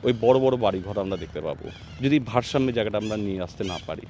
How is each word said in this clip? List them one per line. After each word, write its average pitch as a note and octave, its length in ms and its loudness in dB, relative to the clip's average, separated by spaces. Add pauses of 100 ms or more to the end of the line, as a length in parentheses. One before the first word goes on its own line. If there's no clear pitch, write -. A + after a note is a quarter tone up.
ওই B2 180 4
বড় B2+ 180 8
বড় C3 180 4
বাড়িঘর G2 400 0
আমরা F#2+ 200 0
দেখতে D#2 240 -8
পাবো, D2+ 280 -6 (320)
যদি C#3 180 4
ভারসাম্যের B2 560 0
জায়গাটা G#2+ 220 0
আমরা G#2+ 200 -2
নিয়ে G2 240 -2
আসতে F2 220 -8
না F2+ 240 -4
পারি। D#2 220 -6